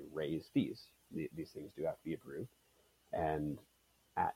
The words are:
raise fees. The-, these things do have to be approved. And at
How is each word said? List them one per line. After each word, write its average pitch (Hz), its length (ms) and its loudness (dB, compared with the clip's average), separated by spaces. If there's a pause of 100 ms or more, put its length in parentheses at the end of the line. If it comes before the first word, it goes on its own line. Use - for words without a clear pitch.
(120)
raise 78 400 0
fees. - 340 2 (280)
The-, 76 220 -2
these 76 140 -6
things - 260 -10
do - 80 -4
have 78 140 0
to - 60 -20
be 156 100 -2
approved. - 340 -6 (640)
And 78 460 2 (580)
at 85 200 4